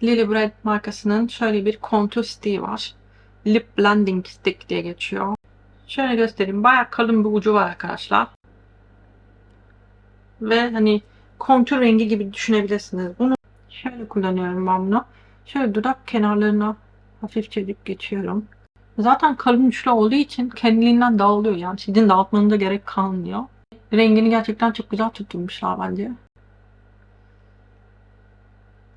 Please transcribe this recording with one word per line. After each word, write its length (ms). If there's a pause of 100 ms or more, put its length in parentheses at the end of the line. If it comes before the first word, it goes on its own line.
Lily 260
Bread 220 (120)
markasının 640
şöyle 380
bir 140 (100)
contour 340
stick'i 380
var. 320 (540)
Lip 300
Blending 500
Stick 420
diye 120
geçiyor. 540 (520)
Şöyle 280
göstereyim. 480
Bayağı 260
kalın 340
bir 60
ucu 240
var 160
arkadaşlar. 580 (2250)
Ve 300
hani 300 (380)
kontür 420
rengi 260
gibi 260
düşünebilirsiniz. 840
Bunu 160 (340)
şöyle 380
kullanıyorum 600
ben 200
bunu. 180 (400)
Şöyle 300
dudak 320
kenarlarına 680 (460)
hafifçecik 640
geçiyorum. 600 (540)
Zaten 360
kalın 320
uçlu 240
olduğu 240
için 340
kendiliğinden 720
dağılıyor. 360
Yani 240
sizin 300
dağıtmanıza 460
gerek 300
kalmıyor. 580 (500)
Rengini 360
gerçekten 420
çok 180
güzel 200
tutturmuşlar 680
bence. 320 (2750)